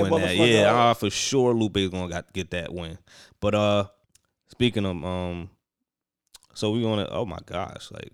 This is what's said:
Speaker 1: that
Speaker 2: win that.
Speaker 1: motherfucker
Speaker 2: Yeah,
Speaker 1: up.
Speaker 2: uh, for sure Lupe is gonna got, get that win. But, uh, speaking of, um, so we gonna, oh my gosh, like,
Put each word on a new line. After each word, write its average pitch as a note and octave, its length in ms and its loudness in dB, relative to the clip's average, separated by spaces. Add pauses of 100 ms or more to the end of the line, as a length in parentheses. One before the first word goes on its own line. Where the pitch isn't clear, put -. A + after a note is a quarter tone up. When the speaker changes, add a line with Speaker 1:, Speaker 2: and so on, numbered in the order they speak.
Speaker 1:
that - 60 0
Speaker 2:
win - 120 2
that. - 120 0
Speaker 1:
motherfucker A#2 180 4
Speaker 2:
Yeah, G#2 200 6
Speaker 1:
up. A#2 40 4
Speaker 2:
uh, A#2+ 180 6
for G#2+ 160 -2
sure B2 420 2
Lupe A2 240 0
is F#2+ 140 0
gonna F2+ 180 -6
got, F2 240 -10
get F2+ 200 -8
that F2 200 -6
win. E2+ 240 -10 (440)
But, G#2 140 2
uh, G#2 300 4 (640)
speaking A2 380 0
of, F2+ 180 -6
um, F2 460 -6 (1040)
so G#2+ 160 -2
we A2+ 120 -2
gonna, G#2+ 280 -2
oh G#2 160 -6
my E2+ 180 -10
gosh, - 480 -10
like, - 220 -16